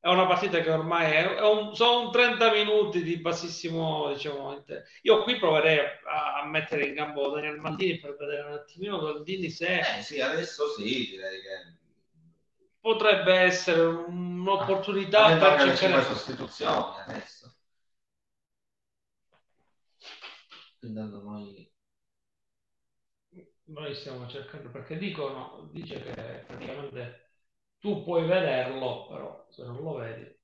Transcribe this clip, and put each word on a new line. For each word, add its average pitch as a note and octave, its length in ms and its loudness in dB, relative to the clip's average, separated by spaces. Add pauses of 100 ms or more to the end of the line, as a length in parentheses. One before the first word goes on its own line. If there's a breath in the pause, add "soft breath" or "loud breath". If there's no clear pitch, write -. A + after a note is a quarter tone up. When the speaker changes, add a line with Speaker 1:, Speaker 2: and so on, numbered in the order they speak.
Speaker 1:
È - 80 -2
una F#3 180 6
partita F3+ 340 2
che D#3+ 100 0
ormai D#3+ 420 2
è, E3+ 240 2
è - 80 0
un, G#3+ 300 4
sono A#3+ 360 2
trenta A#3 420 4
minuti G#3 500 2
di E3+ 180 -2
bassissimo, E3 920 -4
diciamo, C#3 420 -8
inter-, - 300 -14 (180 loud breath)
io G#3+ 220 6
qui A#3+ 140 0
proverei D#3 400 4 (280)
a, D3 340 -2
a C#3+ 60 -6
mettere D#3 400 -4
in C#3 80 -8
campo D3 360 -4
Daniel D3+ 280 -6
Maldini D#3 400 -4
per C#3+ 180 -12
vedere D3 320 -8
un D3 60 -10
attimino F3 460 -10
Maldini D#3 500 -6
se E3+ 280 -2 (200)
Speaker 2:
Eh, G#2+ 40 -10
sì, D3 180 -8
adesso D3 520 -4
sì, A2 380 -4
direi F#2+ 300 -10
che F#2+ 360 -16 (1040)
Speaker 1:
potrebbe G#3+ 540 4
essere F3+ 480 4
un'opportunità F#3 1400 2
Speaker 2:
Ah, - 20 -
avendo E3 180 8
Speaker 1:
per G3 60 12
Speaker 2:
anche C#4 140 6
le C4+ 120 4
Speaker 1:
cercare F3+ 260 4
Speaker 2:
cinque - 0 -
sostituzioni - 920 -4 (100)
adesso. - 480 -14 (3250)
Intanto G#2+ 400 -10
noi G2+ 480 -14 (2000)
Speaker 1:
Noi D3+ 280 -12
stiamo B2+ 340 -14
cercando, C#3 420 -16
perché C3+ 280 -12
dicono, D3+ 760 -10
dice - 300 -12
che - 100 -12 (340)
praticamente C3+ 840 -14 (460)
tu F3+ 240 -4
puoi E3 240 0
vederlo, C3 840 0
però - 420 -16
se - 140 -20
non A#2+ 180 -12
lo D#3 140 -8
vedi A2+ 480 -12